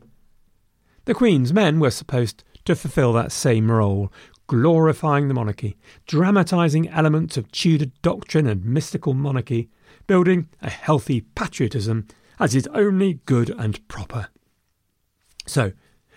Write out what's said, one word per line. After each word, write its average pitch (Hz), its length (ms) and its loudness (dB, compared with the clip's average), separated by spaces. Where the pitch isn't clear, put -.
The 240 80 0
Queen's 156 400 2
Men 160 260 4
were 139 100 4
supposed - 540 -4
to 175 100 2
fulfil 127 380 0
that - 180 0
same 113 400 2
role, 101 400 0
glorifying 147 840 2
the 135 60 -2
monarchy, 107 420 -4
dramatising 170 840 2
elements 156 460 0
of 113 140 -8
Tudor 151 400 0
doctrine 165 440 -2
and 98 180 -2
mystical 135 500 -4
monarchy, 131 560 -4
building 180 420 2
a - 80 -10
healthy 143 540 -2
patriotism 110 720 -4
as - 160 0
is 131 140 0
only 196 560 0
good 120 260 0
and - 380 -6
proper. 104 400 -12
So, 104 260 -2